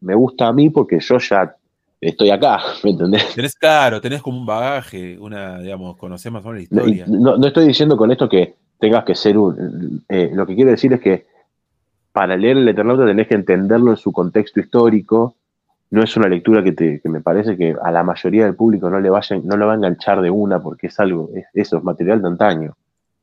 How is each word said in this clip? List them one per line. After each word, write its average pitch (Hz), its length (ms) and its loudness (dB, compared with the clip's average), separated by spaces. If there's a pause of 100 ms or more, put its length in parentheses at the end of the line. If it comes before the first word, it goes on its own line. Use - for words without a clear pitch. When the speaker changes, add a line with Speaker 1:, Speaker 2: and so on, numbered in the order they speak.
Speaker 1:
me 92 140 -4
gusta 123 340 2
a 117 40 0
mí 147 160 4
porque 113 320 0
yo 123 180 0
ya 95 360 -2 (460)
estoy 101 300 0
acá, 107 300 2 (120)
<laughs> - 120 -10
¿me 104 60 2
entendés? 92 440 -2
Speaker 2:
Tenés, 131 200 -6
claro, 139 480 2
tenés 135 180 -8
como 127 180 -10
un 123 80 -12
bagaje, 107 720 -6
una, 98 400 -14
digamos, 92 380 -12
conocés 90 340 -14
más 107 140 -12
o 113 80 -14
menos 95 180 -14
la 107 120 0
Speaker 1:
No, 117 60 0
y 110 40 4
Speaker 2:
historia. 92 260 -2
Speaker 1:
no, 123 200 4
no 135 80 4
estoy 160 200 4
diciendo 147 300 4
con 110 160 4
esto 127 160 0
que 90 260 2 (240)
tengas 110 260 2
que 90 100 0
ser 104 240 2
un, 87 720 -4
eh, 90 260 0
lo 98 120 -2
que 92 80 -8
quiero 131 160 4
decir 123 220 2
es 123 80 0
que 95 260 0 (840)
para 92 240 0
leer 120 220 2
el 123 100 4
Eternauta 113 380 2
tenés 107 220 2
que - 60 0
entenderlo 101 580 2
en 104 40 0
su 95 160 -4
contexto 92 480 -2
histórico. 113 760 0 (540)
No 107 120 2
es 110 160 -2
una 104 100 4
lectura 98 340 2
que 92 100 0
te, 76 280 -2
que 85 80 -8
me 80 140 -6
parece 98 340 -2
que 82 260 -2
a 85 80 -4
la 85 120 0
mayoría 90 420 0
del 95 100 0
público 101 360 0
no 98 100 -2
le 98 80 0
vaya, 98 340 0
no 95 140 -4
le 104 80 0
va 107 80 2
a 110 40 0
enganchar 98 440 -2
de 87 100 0
una, 98 300 0
porque 78 280 -10
es - 120 -6
algo, 85 340 -2
es, 92 200 -12
eso, 92 240 -2
es 87 60 -10
material 90 360 -2
de 92 80 -4
antaño. 85 480 -2 (460)